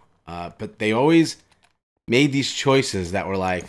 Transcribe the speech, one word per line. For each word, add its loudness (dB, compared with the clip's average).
Uh, -12
but -12
they 0
always 4
made 2
these -2
choices 0
that -4
were -4
like, -2